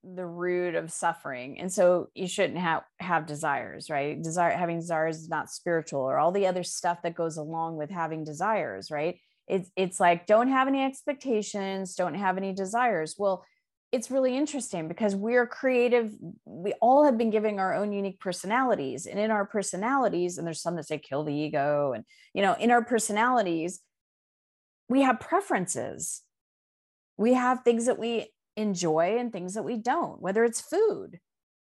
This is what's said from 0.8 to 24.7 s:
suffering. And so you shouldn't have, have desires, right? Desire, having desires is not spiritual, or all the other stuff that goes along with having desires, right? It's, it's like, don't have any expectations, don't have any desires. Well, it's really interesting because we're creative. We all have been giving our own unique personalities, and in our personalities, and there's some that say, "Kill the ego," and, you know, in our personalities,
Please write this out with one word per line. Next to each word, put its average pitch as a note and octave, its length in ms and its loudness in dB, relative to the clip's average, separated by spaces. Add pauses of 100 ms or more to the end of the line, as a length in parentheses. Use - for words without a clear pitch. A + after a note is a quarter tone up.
suffering. C#3 680 -6
And F3+ 140 -6
so F3+ 400 4
you F3+ 140 -6
shouldn't F3 320 -2
have, E3 240 0 (160)
have E3 260 0
desires, C#3+ 640 -6
right? D3 320 -2
Desire, E3 340 0
having E3+ 240 -2
desires D#3+ 380 -2
is D#3+ 120 -16
not D#3 200 -4
spiritual, D#3+ 520 -4
or C3 180 0
all E3 120 4
the G3 160 2
other F3+ 160 0
stuff F3 400 -4
that E3+ 120 -4
goes E3 220 -4
along E3 400 -6
with D3+ 120 -6
having D#3+ 340 -4
desires, D3+ 680 -4
right? D#3 280 -2 (280)
It's, F#3 280 -2
it's F#3 240 -2
like, F3 260 4
don't A#3 240 6
have C4+ 180 2
any C4+ 160 2
expectations, G#3+ 1120 -4
don't F3+ 200 -2
have F#3+ 220 0
any G3 160 -4
desires. G3 640 0
Well, F#3+ 280 0 (460)
it's B3+ 200 -2
really C4 240 2
interesting B3 520 -4
because G3 280 0
we're A#3 320 2
creative. A#3+ 640 2 (320)
We D#3 380 -6
all C4+ 240 8
have B3 120 6
been A3+ 120 2
giving G#3 300 2
our F#3+ 140 0
own G3+ 200 0
unique G3 260 -4
personalities, F3+ 840 -2
and - 140 -6
in A3 120 0
our G3+ 140 2
personalities, G3 920 0
and E3 80 -6
there's E3 160 -6
some F3 140 -4
that D#3 120 -8
say, D#3 100 -4
"Kill C#3+ 260 -4
the D3 100 -4
ego," D3 600 0
and, A2 100 -6 (300)
you G3 80 0
know, F#3+ 140 4
in A#3 160 2
our A#3+ 120 6
personalities, G#3 960 0 (1080)